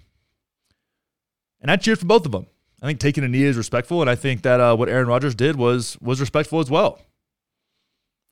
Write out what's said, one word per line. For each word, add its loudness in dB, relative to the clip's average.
And -6
I 4
cheered 0
for -10
both 4
of -6
them. -6
I -10
think -6
taking 0
a -2
knee 2
is 2
respectful, -2
and 0
I 2
think -4
that, 4
uh, 4
what 0
Aaron 0
Rodgers 0
did 0
was, -2
was -4
respectful -2
as -4
well. 0